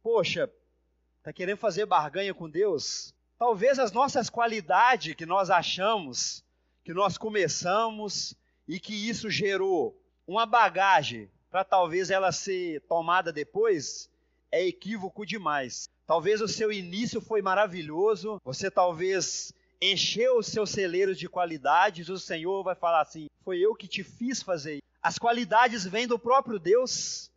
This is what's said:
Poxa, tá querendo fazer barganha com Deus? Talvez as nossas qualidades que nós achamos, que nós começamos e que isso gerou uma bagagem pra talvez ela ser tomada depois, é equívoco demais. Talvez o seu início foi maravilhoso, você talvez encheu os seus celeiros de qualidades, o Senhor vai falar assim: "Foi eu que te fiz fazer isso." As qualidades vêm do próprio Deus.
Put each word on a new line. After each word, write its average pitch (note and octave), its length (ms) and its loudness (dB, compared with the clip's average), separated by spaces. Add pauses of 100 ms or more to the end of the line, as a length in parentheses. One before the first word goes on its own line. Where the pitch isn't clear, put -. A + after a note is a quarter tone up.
Poxa, F3+ 500 2 (680)
tá D#3 100 -12
querendo F#3 260 -4
fazer G#3 280 -2
barganha F3 480 0
com E3 160 -12
Deus? E3+ 640 -2 (240)
Talvez A#3+ 400 2
as A#3+ 140 0
nossas B3 380 0
qualidades G#3+ 840 2
que E3 140 -10
nós F#3 240 2
achamos, F3+ 920 0 (400)
que E3 100 -12
nós F#3 220 0
começamos G#3+ 1160 -2 (340)
e F3 120 -8
que G#3+ 160 -10
isso G#3+ 340 -6
gerou F#3 680 0 (300)
uma A3 220 0
bagagem F3 840 4 (220)
pra F#3 120 0
talvez F3+ 460 2
ela F#3+ 220 2
ser F3+ 500 -6
tomada E3+ 500 0
depois, D#3 760 -2 (420)
é E3+ 140 2
equívoco F#3+ 580 -6
demais. D#3 640 -4 (200)
Talvez E3+ 320 2
o A3 80 -2
seu G#3+ 240 -2
início G3 480 -6
foi G#3+ 220 -2
maravilhoso, F#3+ 1000 -2
você F#3+ 260 -6
talvez F3+ 840 0 (300)
encheu G#3+ 560 2
os G#3+ 80 0
seus G#3+ 240 -2
celeiros F#3+ 480 0
de F3 100 -10
qualidades, E3 840 0
o F#3 100 -8
Senhor F#3 440 -4
vai F3 120 -2
falar E3 260 2
assim: D#3 240 -6 (180)
"Foi F#3 160 -4
eu G#3+ 160 2
que G3 120 -16
te G3 160 -8
fiz - 400 -6
fazer D#3+ 320 -4
isso." C#3+ 80 -12 (180)
As E3+ 160 -2
qualidades A3+ 680 2
vêm G#3 220 -2
do A#3 140 0
próprio A#3+ 400 2
Deus. A3+ 760 0